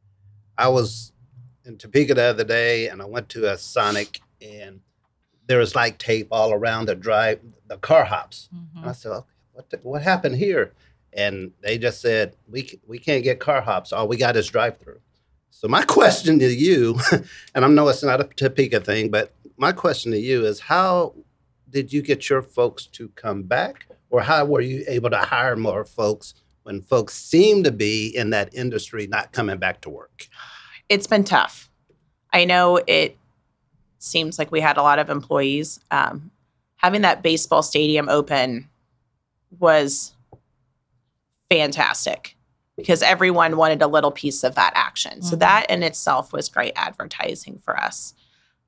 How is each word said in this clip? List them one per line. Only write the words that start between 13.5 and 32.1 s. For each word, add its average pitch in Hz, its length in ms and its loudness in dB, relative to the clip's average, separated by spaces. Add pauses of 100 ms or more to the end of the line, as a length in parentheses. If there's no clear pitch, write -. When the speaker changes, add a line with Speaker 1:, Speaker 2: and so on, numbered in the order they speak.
Speaker 1:
hops. 104 320 -4
All 107 140 -2
we 113 100 -2
got - 180 2
is 107 140 0
drive-through." - 500 -4 (520)
So - 160 -8
my 131 160 2
<laughs> - 140 0
question 180 420 4
to 131 140 4
you, 127 440 2 (280)
<laughs> - 300 -20
and 127 80 2
I 135 40 6
know 147 220 6
it's 131 140 0
not 135 180 2
a - 40 -4
Topeka 131 560 0
thing, 107 280 -2
but 104 240 -2 (240)
my 143 140 2
question 165 400 -2
to 107 80 0
you 123 260 0
is, 107 160 -2
how 180 520 0 (560)
did 135 240 -4
you 147 80 0
get 139 280 -2
your 135 120 2
folks - 460 -4
to 110 220 -18
come 101 340 -8
back? 123 420 -4 (240)
Or 123 120 2
how 147 240 2
were 143 160 0
you 131 260 -6
able 120 220 -2
to 113 80 0
hire 123 380 0
more 107 300 -2
folks 107 480 -4 (300)
when 101 180 -10
folks 117 340 -2
seem 196 480 4
to 143 80 2
be 107 360 -2
in 110 240 -2
that 101 220 -2
industry 113 540 -6
not 107 240 -4
coming 101 260 -4
back 92 240 -4
to - 80 -16
work? - 380 -18 (640)
Speaker 3:
It's 202 180 0
been 208 160 4
tough. - 460 -2 (640)